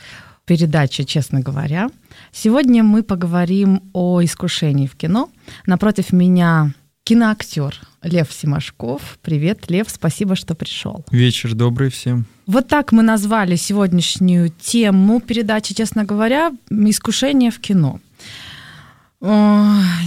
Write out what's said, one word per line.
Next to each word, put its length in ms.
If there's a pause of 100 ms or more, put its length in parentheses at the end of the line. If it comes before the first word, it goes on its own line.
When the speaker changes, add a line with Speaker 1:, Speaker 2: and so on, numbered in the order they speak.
(440)
Speaker 1:
передача 600
«Честно 360
говоря». 480 (420)
Сегодня 540
мы 180
поговорим 800 (100)
о 300
искушении 640
в 80
кино. 360 (360)
Напротив 460
меня 600 (300)
киноактер 720 (300)
Лев 260
Симашков. 880
Привет, 480
Лев, 200
спасибо, 480
что 180
пришел. 560
Speaker 2:
Вечер 440
добрый 360
всем. 360 (200)
Speaker 1:
Вот 220
так 240
мы 100
назвали 540
сегодняшнюю 960 (100)
тему 600
передачи 540
«Честно 300
говоря», 480 (180)
искушение 800
в 80
кино. 400 (1300)
О, 520 (300)